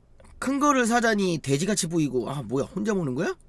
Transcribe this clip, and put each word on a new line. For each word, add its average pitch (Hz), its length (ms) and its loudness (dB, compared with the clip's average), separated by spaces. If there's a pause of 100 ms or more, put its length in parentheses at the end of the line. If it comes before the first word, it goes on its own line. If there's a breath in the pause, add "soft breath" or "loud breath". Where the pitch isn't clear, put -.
(380)
큰 277 200 -2
거를 262 280 4
사자니 214 560 2
돼지같이 165 440 0
보이고, 139 440 -2
아, 139 120 -6
뭐야, 117 220 -2
혼자 208 300 -4
먹는 151 200 -2
거야? 214 200 -2 (140)